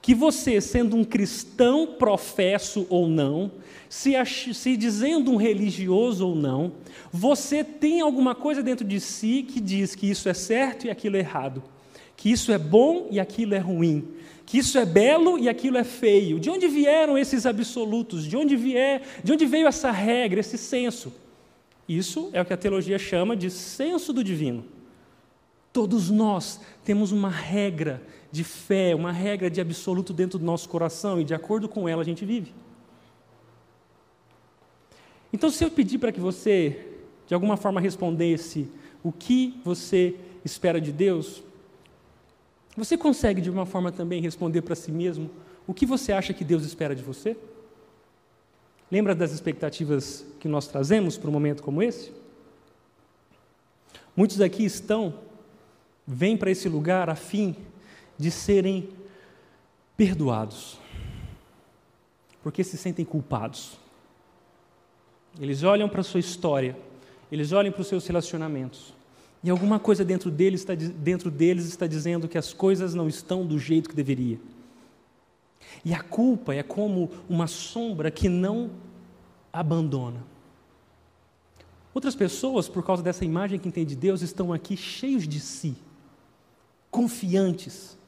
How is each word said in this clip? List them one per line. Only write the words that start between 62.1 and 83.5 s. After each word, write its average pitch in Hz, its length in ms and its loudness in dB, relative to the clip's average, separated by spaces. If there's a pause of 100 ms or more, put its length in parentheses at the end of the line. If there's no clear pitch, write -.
porque 156 220 -4
se 180 140 -6
sentem 175 260 -6
culpados. 127 760 -6 (1600)
Eles 139 240 -4
olham 202 260 4
para 202 120 -2
a - 20 -2
sua - 160 -2
história, 135 580 -2 (540)
eles 151 200 -4
olham 202 200 4
para 190 100 -8
os 170 60 -6
seus 180 200 -4
relacionamentos, 160 840 -6 (500)
e 170 60 0
alguma 202 300 2
coisa 202 240 4
dentro 180 280 0
deles 185 300 2
está 190 120 -6
di-, 160 140 -6
dentro 175 420 -2
deles 170 360 2
está 170 200 -6
dizendo 160 420 -4
que 170 100 -4
as - 160 -6
coisas 185 420 0
não 170 120 -2
estão 180 380 -4
do 151 140 0
jeito 160 300 0
que - 60 -12
deveria. 127 440 -2 (1500)
E 170 80 0
a 156 80 -4
culpa 226 540 0
é 143 80 -4
como 190 480 -2 (180)
uma 170 160 0
sombra 175 640 -6
que 185 180 -2
não 196 440 0 (840)
abandona. 143 680 -2 (1700)
Outras 262 220 -4
pessoas, 208 520 -2
por 180 160 -6
causa 175 200 0
dessa 175 200 -2
imagem 185 360 -2